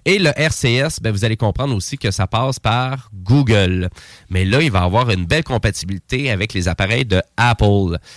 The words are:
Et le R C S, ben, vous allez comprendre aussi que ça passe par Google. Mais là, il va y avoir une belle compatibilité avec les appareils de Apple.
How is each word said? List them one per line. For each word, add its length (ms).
Et 140
le 100
R 240
C 200
S, 280
ben, 100
vous 140
allez 140
comprendre 360
aussi 220
que 140
ça 160
passe 320
par 560
Google. 720
Mais 160
là, 160
il 100
va 100
y 20
avoir 260
une 160
belle 180
compatibilité 880
avec 220
les 160
appareils 380
de 160
Apple. 580